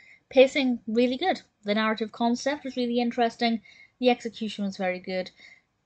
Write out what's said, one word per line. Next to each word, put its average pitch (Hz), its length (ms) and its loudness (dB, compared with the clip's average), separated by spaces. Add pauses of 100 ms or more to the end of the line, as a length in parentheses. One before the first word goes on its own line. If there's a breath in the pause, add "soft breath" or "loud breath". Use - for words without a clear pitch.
(300 loud breath)
Pacing, 262 560 4
really 247 300 2
good. 349 260 -2 (220)
The 202 100 0
narrative 220 380 -2
concept 240 500 -2
was 262 140 -10
really 240 240 0
interesting. 233 600 0 (380 loud breath)
The 247 100 2
execution 220 560 -2
was 190 120 -4
very 185 240 -2
good. 185 320 -6 (540 loud breath)